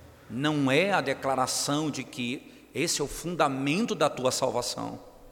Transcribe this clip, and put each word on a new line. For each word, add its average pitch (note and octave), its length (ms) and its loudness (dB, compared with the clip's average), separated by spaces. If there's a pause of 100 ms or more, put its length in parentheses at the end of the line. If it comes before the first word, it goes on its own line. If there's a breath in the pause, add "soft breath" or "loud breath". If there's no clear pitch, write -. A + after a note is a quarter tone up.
(300)
não C#3 400 2
é F3 220 4
a E3+ 100 2
declaração C3+ 880 0
de C3 140 -6
que - 720 -8
esse D#3 280 0
é - 20 0
o C3+ 40 0
fundamento D#3 880 0
da D3+ 140 4
tua B2+ 220 0
salvação, A#2 720 -2 (280)